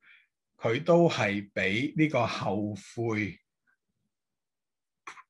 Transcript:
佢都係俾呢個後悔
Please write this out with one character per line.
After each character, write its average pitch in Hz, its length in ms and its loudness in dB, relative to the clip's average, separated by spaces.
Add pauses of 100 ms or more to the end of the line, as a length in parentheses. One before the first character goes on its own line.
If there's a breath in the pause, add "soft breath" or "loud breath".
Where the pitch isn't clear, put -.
(560 soft breath)
佢 120 260 0
都 170 260 6
係 101 440 -2
俾 101 440 -2
呢 156 120 2
個 123 180 0
後 104 480 -4
悔 107 640 -6 (1900)